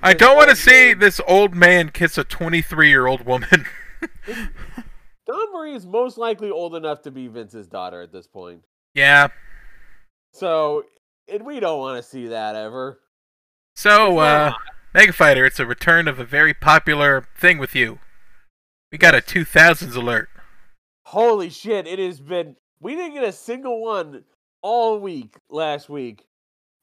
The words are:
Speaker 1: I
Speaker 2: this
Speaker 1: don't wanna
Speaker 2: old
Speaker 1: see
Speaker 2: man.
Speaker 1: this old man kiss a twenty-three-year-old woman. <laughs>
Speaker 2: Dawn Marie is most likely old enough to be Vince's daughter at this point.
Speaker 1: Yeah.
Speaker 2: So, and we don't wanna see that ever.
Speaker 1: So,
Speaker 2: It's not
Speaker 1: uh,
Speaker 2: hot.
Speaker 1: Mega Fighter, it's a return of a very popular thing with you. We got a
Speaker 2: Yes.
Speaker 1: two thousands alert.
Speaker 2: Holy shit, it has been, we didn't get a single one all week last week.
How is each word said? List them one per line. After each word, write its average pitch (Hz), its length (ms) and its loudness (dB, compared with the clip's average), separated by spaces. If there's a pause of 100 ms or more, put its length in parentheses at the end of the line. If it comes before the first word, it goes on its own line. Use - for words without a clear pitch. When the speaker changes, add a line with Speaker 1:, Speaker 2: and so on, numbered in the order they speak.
Speaker 1:
I 185 100 4
Speaker 2:
this - 80 4
Speaker 1:
don't 254 160 8
wanna 294 140 8
Speaker 2:
old 254 80 4
Speaker 1:
see 254 300 6
Speaker 2:
man. 214 100 0
Speaker 1:
this 196 280 2
old 190 280 2
man 175 360 4
kiss - 260 -2
a 143 80 -4
twenty-three-year-old 151 1000 0
woman. 127 400 0 (340)
<laughs> - 260 -16 (1000)
Speaker 2:
Dawn 403 260 -8
Marie 311 220 -12
is 196 120 -16
most 247 320 -6
likely 214 320 -8
old 170 240 -8
enough 156 280 -10
to 143 80 -18
be 131 180 -16
Vince's 110 400 -18
daughter 90 340 -14
at 82 100 -20
this 90 140 -20
point. 87 360 -20 (320)
Speaker 1:
Yeah. 143 340 4 (1040)
Speaker 2:
So, 156 520 -4 (480)
and 208 120 -10
we 285 160 -12
don't 165 200 -6
wanna 131 220 -10
see 120 260 -16
that 110 280 -10
ever. 127 440 -14 (760)
Speaker 1:
So, 208 320 4
Speaker 2:
It's 180 80 0
not - 20 0 (280)
Speaker 1:
uh, 143 60 -2
Speaker 2:
hot. 113 80 -14 (340)
Speaker 1:
Mega 196 180 6
Fighter, 143 340 4
it's - 140 -2
a 127 60 -4
return 165 420 0
of 143 100 -8
a 127 60 -10
very 147 300 0
popular 147 720 2 (100)
thing 175 220 2
with 135 160 -10
you. 113 240 -2 (920)
We 151 80 -16
got 165 160 6
a 127 40 4
Speaker 2:
Yes. - 80 -4
Speaker 1:
two 170 180 -4
thousands 156 520 2
alert. 120 320 -4 (800)
Speaker 2:
Holy 208 440 -2
shit, 196 360 -8
it 180 120 -12
has 180 220 -8
been, 156 360 -10 (240)
we 214 140 -12
didn't 330 200 -12
get 277 100 -8
a 202 80 -6
single 247 500 -12
one 180 420 -10 (360)
all 226 400 -4
week 160 360 -14 (140)
last 147 380 -8
week. 127 360 -14 (580)